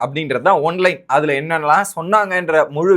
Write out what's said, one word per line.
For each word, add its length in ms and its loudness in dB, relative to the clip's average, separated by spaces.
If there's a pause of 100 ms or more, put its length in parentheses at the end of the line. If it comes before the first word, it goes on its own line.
அப்படின்றது 420 -4
தான் 220 4
ஒன் 160 -4
லைன். 160 0 (140)
அதுல 260 2
என்னென்னலாம் 540 0
சொன்னாங்கன்ற 680 0 (140)
முழு 200 2